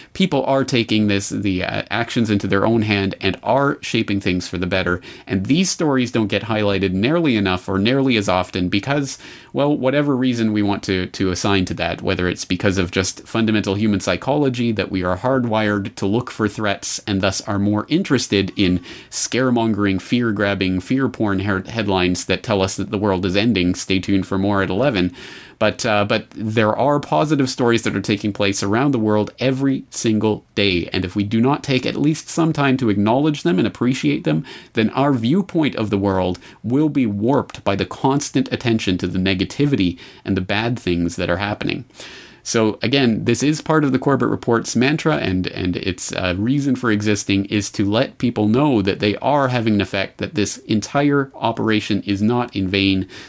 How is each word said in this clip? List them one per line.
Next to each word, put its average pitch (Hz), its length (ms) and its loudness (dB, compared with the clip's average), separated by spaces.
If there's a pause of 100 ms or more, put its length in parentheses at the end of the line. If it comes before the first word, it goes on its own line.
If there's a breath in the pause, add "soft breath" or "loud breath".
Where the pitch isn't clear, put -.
(140 loud breath)
people 151 300 0
are 135 200 0
taking 107 440 2
this, 101 200 0
the, 101 360 -2
uh, 104 260 -4
actions 113 400 -2
into 101 160 0
their 98 180 0
own 117 160 2
hand 101 400 0
and 95 220 -2
are 139 400 0
shaping 104 380 -2
things 92 280 -2
for - 80 -6
the 90 100 -2
better. 90 360 0 (240 loud breath)
And 98 180 -2
these 185 240 2
stories 131 440 0
don't 110 160 0
get 101 160 -2
highlighted 101 480 0
nearly 135 440 2
enough 95 320 0
or 95 100 0
nearly 127 380 2
as 107 120 0
often 90 420 0
because, 139 480 -2 (340 loud breath)
well, 143 220 0
whatever 139 420 0
reason 117 380 2
we 107 80 2
want 101 220 0
to, 92 220 0
to 95 240 -2
assign 95 360 0
to 87 80 -6
that, 85 280 -4
whether 92 260 0
it's - 160 -4
because 92 340 0
of 92 140 0
just - 340 -4
fundamental 107 480 0
human 104 240 2
psychology, 123 720 0
that 101 220 -2
we 95 100 -2
are 90 140 0
hardwired 110 800 0
to 104 100 -2
look 113 240 0
for - 160 0
threats - 580 -4
and 98 160 0
thus 98 280 0
are 101 100 -2
more 104 300 2
interested 120 640 0
in 90 260 2 (300 loud breath)
scaremongering, 113 920 0
fear-grabbing, 101 760 0
fear 131 300 0
porn 101 320 0
he-, 95 300 -2
headlines 92 560 0
that 92 180 -2
tell 101 180 2
us 98 140 0
that 98 160 -4
the 107 60 -2
world 95 280 0
is 92 100 -2
ending. 95 380 2
Stay 95 240 -2
tuned 95 280 0
for 98 120 -2
more 98 240 0
at 95 80 -2
eleven. 98 420 0 (480 loud breath)
But, 107 260 0
uh, 104 180 2
but 110 300 -2
there 107 420 2
are 143 220 2
positive 147 500 0
stories 117 340 2
that 107 120 -2
are 104 60 -2
taking 104 320 -2
place 98 280 -2
around 117 300 2
the 131 80 0
world 107 400 2
every 135 500 0
single 107 560 0 (120)
day. 95 360 0
And 95 120 -2
if 90 100 -6
we 104 80 0
do 110 180 0
not 135 220 2
take 127 240 0
at 113 80 -2
least 151 340 0
some 160 240 0
time 139 260 2
to 120 120 2
acknowledge 123 540 2
them 175 140 2
and 123 80 2
appreciate 131 580 -2
them, 156 200 0 (280 loud breath)
then 113 180 2
our 139 220 2
viewpoint 147 640 0
of 107 140 -2
the 104 60 2
world 95 440 0 (240 loud breath)
will 139 240 2
be 143 180 0
warped 110 560 0
by - 140 0
the 95 100 -2
constant - 640 0
attention 110 460 0
to 95 80 -2
the 90 120 -2
negativity 98 760 0 (280 loud breath)
and 98 120 -2
the 95 60 0
bad 110 340 -2
things 87 400 -2
that 87 140 -2
are 85 60 2
happening. 101 480 -4 (640 loud breath)
So 110 360 0
again, 120 420 2
this 120 180 2
is 151 200 0
part 156 220 2
of 135 80 2
the 131 60 2
Corbett 127 300 2
Report's 117 480 0
mantra, 151 400 2
and, 92 300 -2
and 92 320 -2
its, - 340 -4
uh, 90 240 -2
reason 131 400 0
for 123 140 -2
existing 104 560 0
is 104 240 -2
to 101 200 -2
let 120 280 0
people 120 300 0
know 123 340 4
that 95 180 -2
they 101 160 0
are 139 320 0
having 113 280 0
an 98 40 2
effect, 95 380 -4
that 101 160 -6
this 101 240 -2
entire 143 800 0
operation 110 640 0
is 101 180 -2
not 120 340 0
in 95 140 -2
vain, 95 400 2 (200 loud breath)